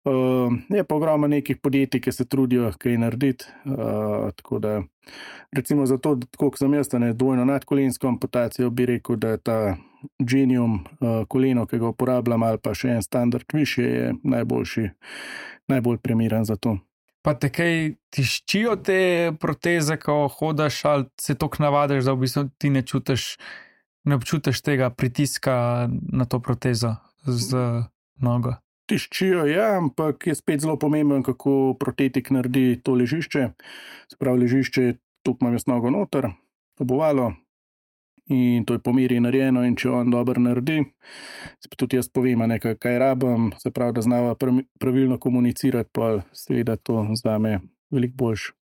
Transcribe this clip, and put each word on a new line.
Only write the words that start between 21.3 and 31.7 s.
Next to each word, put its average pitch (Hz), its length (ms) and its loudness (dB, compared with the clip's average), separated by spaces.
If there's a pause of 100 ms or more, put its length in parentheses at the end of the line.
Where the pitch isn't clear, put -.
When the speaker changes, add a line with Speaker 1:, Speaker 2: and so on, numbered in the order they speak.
Speaker 2:
toliko - 260 -2
navadiš, 143 440 2
da 135 100 2
v 131 60 0
bistvu 131 340 0
ti - 160 -2
ne 135 120 2
čutiš, - 560 -4 (680)
ne 143 100 4
občutiš 135 460 -2
tega 131 280 2
pritiska 131 680 0 (480)
na 131 180 -2
to 123 160 -2
protezo 120 540 -2 (240)
z 120 400 -2 (640)
nogo? 123 340 0 (360)
Speaker 1:
Tiščijo, 185 540 0
ja, 185 300 2
ampak 156 500 -2
je 165 100 0
spet 147 280 -2
zelo 156 160 -2
pomembno, 147 420 2
kako 131 540 0